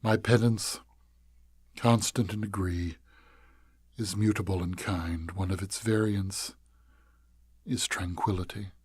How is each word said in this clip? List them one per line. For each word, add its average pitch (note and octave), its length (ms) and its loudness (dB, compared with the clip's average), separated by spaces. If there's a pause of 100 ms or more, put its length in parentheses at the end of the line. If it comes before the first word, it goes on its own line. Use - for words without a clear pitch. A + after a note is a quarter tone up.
My A2 120 4
penance, A2+ 640 2 (960)
constant A2+ 560 2
in G#2+ 80 -4
degree, F#2 560 -2 (1000)
is G2 200 -6
mutable G#2 440 2
in F2+ 140 -2
kind. E2+ 560 -4
One F#2 220 -2
of F2+ 100 -2
its - 160 -8
variants G#2+ 760 0 (1080)
is B2+ 220 -2
tranquility. F#2 840 -2 (140)